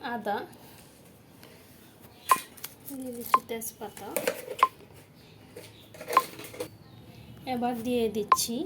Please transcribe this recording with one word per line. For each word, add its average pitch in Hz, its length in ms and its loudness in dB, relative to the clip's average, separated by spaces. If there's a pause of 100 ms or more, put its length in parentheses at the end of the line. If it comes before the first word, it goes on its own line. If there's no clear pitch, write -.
(140)
আদা, 214 220 0 (2500)
দিয়ে 254 200 -6
দিচ্ছি 240 220 2 (100)
তেজপাতা। 226 600 -6 (3500)
এবার 240 200 4 (120)
দিয়ে 247 180 6 (120)
দিচ্ছি 214 380 4 (120)